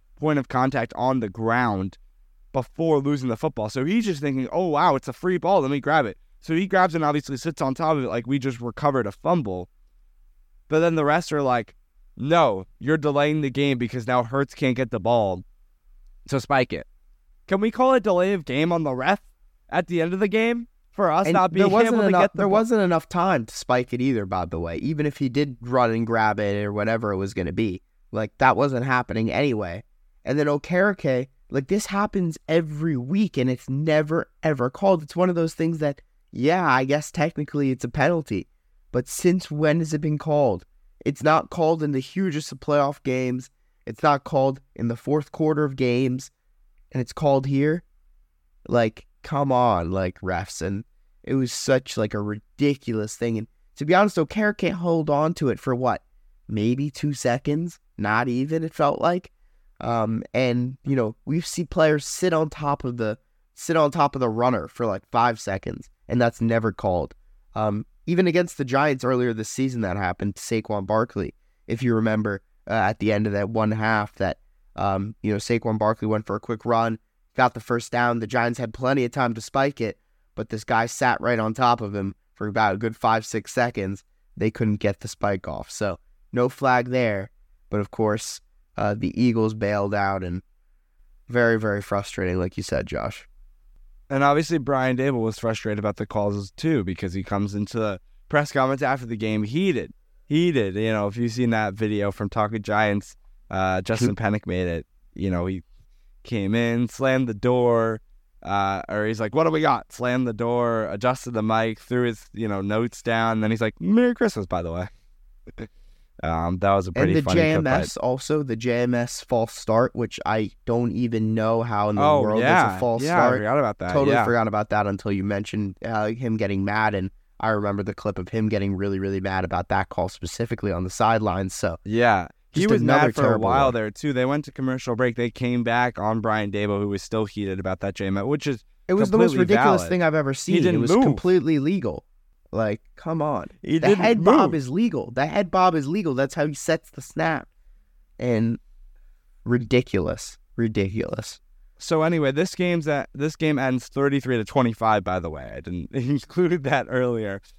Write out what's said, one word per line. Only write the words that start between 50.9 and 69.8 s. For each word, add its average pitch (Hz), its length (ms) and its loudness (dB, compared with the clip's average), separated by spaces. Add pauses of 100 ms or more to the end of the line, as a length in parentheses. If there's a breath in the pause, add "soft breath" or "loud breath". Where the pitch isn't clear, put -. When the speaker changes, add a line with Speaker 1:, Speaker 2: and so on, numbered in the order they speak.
Speaker 2:
it 131 100 -4
was 131 180 0
such, - 440 0
like, 107 180 -2
a 104 60 -2
ridiculous 110 960 -4
thing. 117 220 -2
And 107 80 -6 (300)
to - 80 -6
be 156 100 2
honest, 196 220 4
Okereke 208 420 0
can't 180 160 0
hold 170 360 0
on 156 240 2
to 143 140 -2
it 117 120 0
for 131 140 -2
what? 120 280 -2 (460)
Maybe 123 420 0
two 147 240 -4
seconds? 147 640 -2 (180)
Not 110 320 0
even, 143 360 -2
it 160 100 -8
felt 143 260 0
like. 180 300 0 (520)
Um, 113 400 -2 (120)
and, 123 500 0
you 139 120 -2
know, 113 280 0
we've 160 220 -2
seen 170 200 -4
players 151 400 2
sit - 260 -2
on 160 180 0
top 143 340 -4
of 123 140 -4
the, 110 200 -4 (360)
sit - 220 -2
on 151 140 6
top 147 240 2
of 135 60 -4
the 123 80 2
runner 113 400 0
for, - 180 -6
like, 98 240 -2
five 120 300 2
seconds, - 480 -8 (200)
and 120 120 0
that's 117 200 0
never 113 320 0
called. 90 420 -2 (400)
Um, 107 320 -2 (200)
even 175 200 2
against 175 320 0
the 143 60 -2
Giants 135 400 0
earlier 123 280 0
this 110 160 -6
season, 131 340 -4